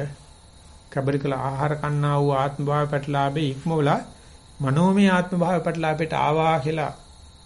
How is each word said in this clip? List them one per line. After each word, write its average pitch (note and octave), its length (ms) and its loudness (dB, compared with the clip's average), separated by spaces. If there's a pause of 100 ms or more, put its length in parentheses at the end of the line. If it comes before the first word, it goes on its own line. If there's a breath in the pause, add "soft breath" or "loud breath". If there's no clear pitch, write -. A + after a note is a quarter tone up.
(880)
කබරිකල C#3 480 -2
ආහාර C3+ 400 -2
කන්නා D3 420 0
වූ C#3+ 160 2
ආත්ම C#3 300 -2
භාව D3 240 0
ප්‍රතිලාභේ C#3+ 600 -2
ඉක්මවලා D#3 520 0 (580 loud breath)
මනෝමය F3 500 4
ආත්ම F3+ 300 2
භාව F3 240 0
ප්‍රතිලාභයට D#3+ 540 -2
ආවා D#3 440 2
කියලා D3+ 340 -4 (520)